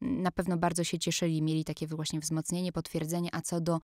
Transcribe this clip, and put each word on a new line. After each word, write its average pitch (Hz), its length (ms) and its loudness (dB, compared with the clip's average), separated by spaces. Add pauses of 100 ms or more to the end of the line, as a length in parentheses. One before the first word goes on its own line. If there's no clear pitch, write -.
na 180 300 0
pewno 180 260 0
bardzo 170 280 2
się 165 140 0
cieszyli, 160 440 2
mieli 156 220 2
takie 156 220 -4
właśnie 156 340 -4
wzmocnienie, 160 520 -2
potwierdzenie. 165 600 -2
A - 80 -2
co 170 200 -2
do 165 300 2